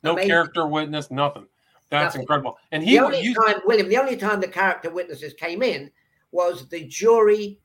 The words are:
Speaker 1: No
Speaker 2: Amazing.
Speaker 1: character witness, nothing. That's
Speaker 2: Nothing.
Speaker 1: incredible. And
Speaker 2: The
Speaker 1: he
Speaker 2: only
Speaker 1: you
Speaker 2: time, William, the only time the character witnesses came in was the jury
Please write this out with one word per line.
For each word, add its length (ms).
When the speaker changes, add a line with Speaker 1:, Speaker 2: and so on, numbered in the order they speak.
Speaker 1:
No 100
Speaker 2:
Amazing. 160
Speaker 1:
character 380
witness, 440
nothing. 360
That's 240
Speaker 2:
Nothing. 80
Speaker 1:
incredible. 360
And 120
Speaker 2:
The 40
Speaker 1:
he 120
Speaker 2:
only 220
Speaker 1:
you 120
Speaker 2:
time, 320
William, 240
the 80
only 180
time 240
the 80
character 440
witnesses 420
came 300
in 260
was 380
the 160
jury 800